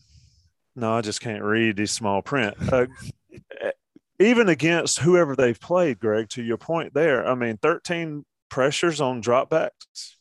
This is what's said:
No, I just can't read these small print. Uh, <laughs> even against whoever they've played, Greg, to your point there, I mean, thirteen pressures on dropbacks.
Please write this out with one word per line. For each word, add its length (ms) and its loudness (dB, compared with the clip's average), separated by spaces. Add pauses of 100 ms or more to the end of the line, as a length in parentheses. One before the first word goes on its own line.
(760)
No, 200 -2
I 80 0
just 180 -6
can't 240 -8
read 320 0
these 160 -4
small 280 -2
print. 360 -2 (160)
Uh, 140 4 (680)
<laughs> 640 -10
even 300 6
against 500 2
whoever 380 4
they've 240 2
played, 400 0
Greg, 300 0
to 120 -10
your 160 -4
point 360 -6
there, 320 2
I 100 0
mean, 220 -4
thirteen 680 -4 (240)
pressures 520 0
on 220 -2
dropbacks. 1000 -2